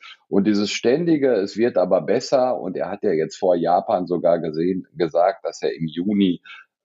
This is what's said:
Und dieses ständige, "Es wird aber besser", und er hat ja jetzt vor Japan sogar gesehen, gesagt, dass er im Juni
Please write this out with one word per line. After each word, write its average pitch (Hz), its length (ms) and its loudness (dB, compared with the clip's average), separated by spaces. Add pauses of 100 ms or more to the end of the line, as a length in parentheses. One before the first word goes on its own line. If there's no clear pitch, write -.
(280)
Und 98 180 2
dieses 104 240 0
ständige, 139 640 0
"Es 98 220 -2
wird 113 220 0
aber 90 220 2
besser", 127 580 0
und 92 180 -8
er 85 140 -4
hat 104 140 -8
ja 101 80 2
jetzt 78 240 -2
vor 90 180 2
Japan 90 520 0
sogar 85 340 2
gesehen, 85 540 -2
gesagt, 85 500 0
dass - 180 -8
er 80 120 -2
im 80 120 -4
Juni 90 540 0 (440)